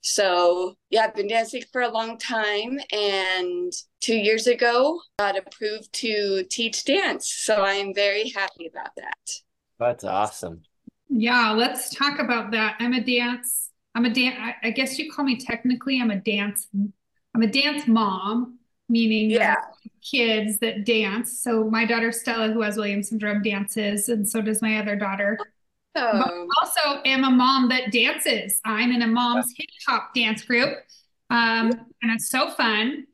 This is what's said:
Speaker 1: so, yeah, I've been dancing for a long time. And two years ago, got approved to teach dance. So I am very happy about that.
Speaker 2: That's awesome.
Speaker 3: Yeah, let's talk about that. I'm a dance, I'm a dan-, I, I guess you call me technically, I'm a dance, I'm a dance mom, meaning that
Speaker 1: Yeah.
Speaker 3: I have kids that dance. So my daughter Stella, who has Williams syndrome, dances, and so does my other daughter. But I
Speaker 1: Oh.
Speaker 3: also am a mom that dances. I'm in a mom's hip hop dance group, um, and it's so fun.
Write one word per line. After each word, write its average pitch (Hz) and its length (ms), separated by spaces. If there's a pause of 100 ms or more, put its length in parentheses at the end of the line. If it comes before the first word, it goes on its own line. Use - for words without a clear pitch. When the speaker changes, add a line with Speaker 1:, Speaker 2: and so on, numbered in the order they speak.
Speaker 1:
so, 180 760 (140)
yeah, 220 120
I've 220 140
been 202 120
dancing 226 440
for 254 100
a 233 80
long 226 280
time. 220 600 (140)
And 185 800 (280)
two 226 160
years 220 300
ago, 247 540 (180)
got 196 180
approved 214 580
to 202 500
teach 226 400
dance. 302 440
So - 360
I 196 80
am 196 200
very 202 380
happy 196 360
about - 300
that. - 220 (640)
Speaker 2:
That's 120 240
awesome. 92 580 (460)
Speaker 3:
Yeah, 240 440
let's - 420
talk 285 260
about 226 320
that. 214 280
I'm 240 140
a 247 100
dance, 240 680 (240)
I'm 233 100
a 247 60
dan-, 254 260
I, 233 320
I - 20
guess 262 280
you 311 140
call 294 120
me 254 120
technically, 254 640
I'm 226 100
a 196 60
dance, 208 500 (680)
I'm 226 80
a 226 40
dance 285 400
mom, 220 720 (300)
meaning 220 400
that 220 60
Speaker 1:
Yeah. 208 160
Speaker 3:
I 147 100
have - 140 (280)
kids 214 560
that 220 260
dance. 220 560
So 220 300
my 226 140
daughter 226 260
Stella, 226 400
who 226 120
has 208 140
Williams 202 340
syndrome, 208 300
dances, 202 680
and 214 200
so 226 140
does 214 180
my 214 180
other 208 180
daughter. 202 420 (560)
But 302 80
I 214 260
Speaker 1:
Oh. 175 200 (120)
Speaker 3:
also 302 440
am 269 180
a 269 80
mom 254 380
that 254 240
dances. 240 720
I'm 220 260
in 240 120
a 233 40
mom's 240 500
hip 320 120 (180)
hop 247 260
dance 220 300
group, 254 280 (600)
um, 226 400 (320)
and 226 100
it's 226 180
so 269 200
fun. 233 640